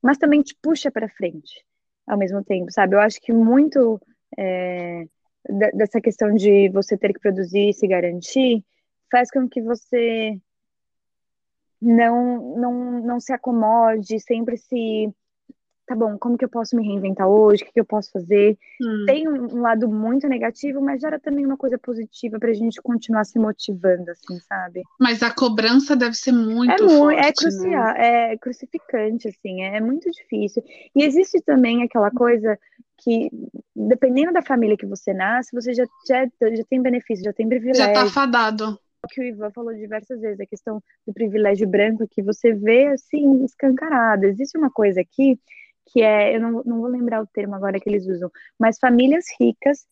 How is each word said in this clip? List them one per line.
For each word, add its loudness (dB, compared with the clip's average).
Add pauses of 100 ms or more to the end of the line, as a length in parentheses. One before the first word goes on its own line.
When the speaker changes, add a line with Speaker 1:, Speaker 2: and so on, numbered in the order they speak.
Speaker 1:
mas 2
também 4
te -6
puxa -2
pra -6
frente -12 (420)
ao -2
mesmo -4
tempo, -4
sabe? 2
Eu 6
acho 0
que -4
muito, 4 (400)
é, -6 (420)
de-, 0
dessa 0
questão 0
de 6
você -2
ter -2
que -12
produzir 0
e 0
se -2
garantir 0 (480)
faz 2
com -2
que -6
você -4 (1400)
não, 2
não, -6
não -4
se -8
acomode, 0
sempre -4
se, -4 (760)
"Tá -8
bom, -2
como -2
que -2
eu -6
posso -6
me 0
reinventar -2
hoje? 6
O -14
que -20
que 2
eu 2
posso -6
fazer?" 2 (260)
Speaker 2:
Hum. -4
Speaker 1:
Tem 0
um, -6
um -4
lado 0
muito -2
negativo, -4
mas -4
gera -6
também -4
uma -2
coisa -4
positiva -10
pra -2
gente -4
continuar -2
se -6
motivando, -2
assim, -14 (100)
sabe? -10 (160)
Speaker 2:
Mas 2
a 0
cobrança 2
deve 0
ser -2
muito 2
Speaker 1:
É 4
mui-, 8
Speaker 2:
forte, 6
Speaker 1:
é 2
Speaker 2:
né? 2
Speaker 1:
crucial, -2
é 2
crucificante, -6
assim, -10
é, -8
é -4
muito -4
difícil. -6 (340)
E 4
existe 2
também 4
aquela 2
coisa 0 (440)
que, 0 (480)
dependendo 2
da 2
família 0
que -10
você -8
nasce, -4
você -4
já, 2 (240)
já, 2
já -2
tem 0
benefício, -2
já -4
tem -4
Speaker 2:
Já 0
tá 0
Speaker 1:
privilégio. 2
Speaker 2:
fadado. -2 (260)
Speaker 1:
O -14
que -12
o -6
Ivan -8
falou -12
diversas -12
vezes, -8
a -12
questão -12 (240)
do -10
privilégio 0
branco, 0
que -6
você 0
vê, 4
assim, 2
escancarado. 0
Existe -2
uma 0
coisa 0
aqui, 0 (540)
que 2
é, 4
eu 0
não, -4
não -4
vou -4
lembrar -4
o -10
termo -8
agora -4
que -8
eles -2
usam, -6 (280)
mas 2
famílias 2 (120)
ricas 0